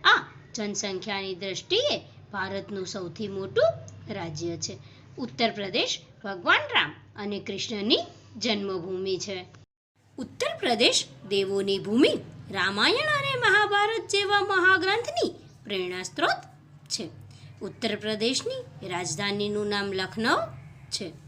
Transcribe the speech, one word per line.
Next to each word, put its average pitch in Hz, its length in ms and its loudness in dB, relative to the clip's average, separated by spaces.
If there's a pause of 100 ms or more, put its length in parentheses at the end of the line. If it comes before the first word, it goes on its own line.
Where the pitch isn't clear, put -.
આ 403 240 6 (280)
જનસંખ્યાની 196 800 -4
દ્રષ્ટિએ 202 680 0 (300)
ભારતનું 196 560 -4
સૌથી 190 400 -6
મોટું 196 460 2 (400)
રાજ્ય 170 440 -6
છે. 180 200 -8 (400)
ઉત્તર 233 340 0
પ્રદેશ 208 480 -2 (240)
ભગવાન 208 360 2
રામ 262 340 0 (220)
અને 202 240 -6
કૃષ્ણની 208 600 0 (380)
જન્મભૂમિ 190 800 -2
છે. 180 280 -8 (720)
ઉત્તર 605 420 -6
પ્રદેશ 247 480 4 (200)
દેવોની 196 520 2
ભૂમિ, 240 400 4 (320)
રામાયણ 262 680 2
અને 554 180 0
મહાભારત 415 720 4
જેવા 403 320 2
મહાગ્રંથની 392 920 4 (300)
પ્રેરણા 185 400 -4
સ્ત્રોત 679 400 0 (440)
છે. 175 220 -6 (520)
ઉત્તર 208 340 -2
પ્રદેશની 220 920 -2
રાજધાનીનું 202 800 -2
નામ 202 260 0
લખનઉ 220 440 2 (540)
છે. 175 200 -6 (160)